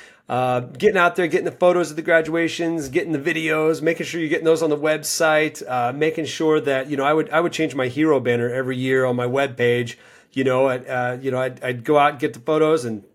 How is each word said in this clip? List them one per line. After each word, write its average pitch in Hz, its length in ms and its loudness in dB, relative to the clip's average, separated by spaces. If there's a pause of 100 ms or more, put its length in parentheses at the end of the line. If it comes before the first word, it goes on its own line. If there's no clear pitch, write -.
(280)
Uh, 123 320 0
getting 190 360 0
out 175 200 4
there, 180 100 2
getting 165 180 0
the 170 80 -4
photos 175 380 2
of 151 60 -14
the 165 60 -6
graduations, 165 840 0
getting 165 240 -4
the 147 60 0
videos, 156 640 0
making 165 240 0
sure 165 140 -6
you're 156 100 -4
getting 160 140 -2
those 160 180 4
on 160 80 2
the 147 60 0
website, 156 920 0
uh, 123 240 -2
making 156 320 -2
sure 156 360 0
that, 135 280 -2
you 147 80 -4
know, 135 80 -2
I 147 80 2
would, 156 180 0
I 160 100 2
would 170 120 0
change 151 220 -2
my 131 140 -2
hero 147 320 2
banner 120 280 0
every 127 280 -4
year 131 280 0
on 123 120 0
my 123 100 -2
webpage. 123 680 0 (360)
You 131 120 -2
know, 131 240 2
I'd, 127 200 -4
uh, 123 320 -4
you 135 100 -4
know, 127 100 0
I'd, 127 220 -4
I'd 127 220 -6
go 151 140 4
out 143 140 6
and 143 60 -14
get 143 140 -2
the 117 80 -18
photos, 156 440 2
and 110 200 -8 (100)